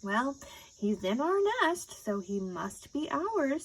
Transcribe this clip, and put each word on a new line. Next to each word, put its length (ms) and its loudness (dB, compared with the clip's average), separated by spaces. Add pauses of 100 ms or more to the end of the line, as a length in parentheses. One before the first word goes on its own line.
Well, 340 2 (420)
he's 240 0
in 180 2
our 180 4 (240)
nest, 420 0
so 160 -2
he 200 -2
must 520 -6
be 180 -2
ours 540 2